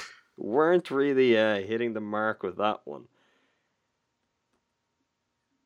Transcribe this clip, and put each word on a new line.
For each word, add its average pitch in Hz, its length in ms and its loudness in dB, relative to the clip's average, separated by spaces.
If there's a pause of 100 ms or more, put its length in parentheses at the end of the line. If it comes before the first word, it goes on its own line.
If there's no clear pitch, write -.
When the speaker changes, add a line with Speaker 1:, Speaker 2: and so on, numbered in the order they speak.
(180)
Speaker 1:
<laughs> - 200 -20
Speaker 2:
weren't 160 520 0
really, 131 480 4
uh, 107 240 2
hitting 113 320 -4
the 107 80 -6
mark 107 420 -4
with 92 140 -6
that 104 280 -2
one. 65 200 -14 (2500)